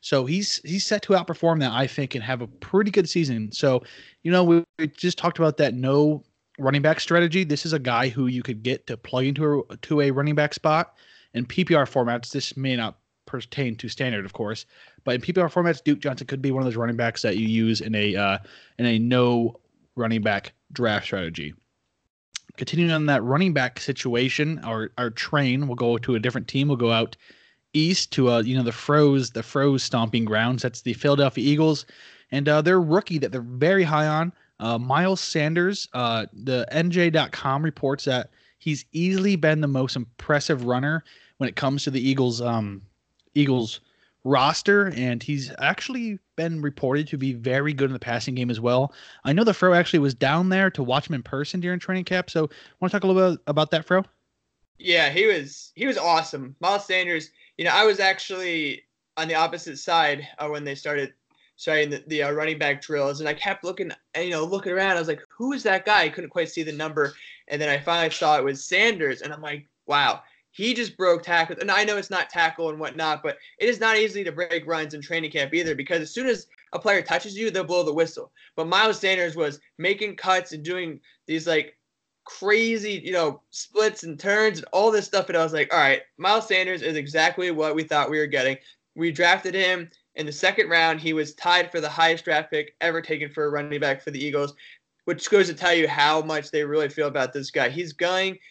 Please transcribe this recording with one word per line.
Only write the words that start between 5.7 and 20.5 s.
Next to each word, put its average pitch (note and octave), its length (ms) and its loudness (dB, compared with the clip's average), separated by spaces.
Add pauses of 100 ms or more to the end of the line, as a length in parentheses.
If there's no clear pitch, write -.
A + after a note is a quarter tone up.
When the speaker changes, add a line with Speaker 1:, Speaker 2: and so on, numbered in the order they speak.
Speaker 1:
no C#3+ 500 2 (360)
running C#3 220 2
back D#3 200 4
strategy. F3 420 2
This D3 220 -2
is D#3+ 80 -4
a D#3 60 0
guy B2 280 0
who B2+ 200 -2
you B2 140 -2
could A2 220 -8
get B2 240 -4
to A#2 80 -8
plug C3 300 -2
into C#3+ 440 0
a, - 80 -16
to D3 240 0
a C#3 100 2
running D3 240 0
back D3 180 0
spot. D#3+ 420 0 (380)
In B2 120 -4
P F3 200 -2
P E3+ 80 2
R C#3+ 120 4
formats, A#2+ 460 -2
this - 240 -6
may C3 200 -2
not A2+ 240 -6 (260)
pertain B2 520 -6
to A2+ 120 -10
standard, A#2 340 -4
of F#2+ 100 -14
course, G#2+ 320 -8 (380)
but B2 120 0
in B2 60 -4
P F3+ 120 -4
P F3+ 80 2
R E3 80 2
formats, E3+ 340 0
Duke D3 160 2
Johnson C3 260 -6
could C3+ 160 -6
be C3+ 100 0
one C3 100 0
of C3 40 0
those A#2 120 -2
running A#2 180 -2
backs A#2 280 -2
that G#2 140 0
you A2 100 0
use A2+ 340 2
in A2 120 -4
a, G#2 220 2
uh, G2 220 2 (420)
in B2 60 0
a A2+ 120 4
no A#2+ 600 2 (360)
running A2+ 260 -2
back G2+ 320 -2 (180)